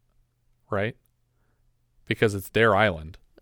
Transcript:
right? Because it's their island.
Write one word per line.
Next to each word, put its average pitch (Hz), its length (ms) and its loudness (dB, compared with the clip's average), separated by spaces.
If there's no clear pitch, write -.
right? 107 280 -6
Because 110 300 0
it's 95 140 -10
their 107 260 4
island. 90 420 -2